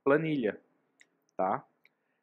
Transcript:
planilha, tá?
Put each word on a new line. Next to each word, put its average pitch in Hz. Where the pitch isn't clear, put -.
planilha, 143
tá? 101